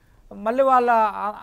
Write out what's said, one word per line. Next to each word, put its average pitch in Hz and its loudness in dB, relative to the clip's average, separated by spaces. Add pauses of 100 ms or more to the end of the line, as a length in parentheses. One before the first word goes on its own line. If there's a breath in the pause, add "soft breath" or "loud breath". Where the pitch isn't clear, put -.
(320)
మళ్ళీ 220 -4
వాళ్ళ 254 4
ఆ-, 208 -2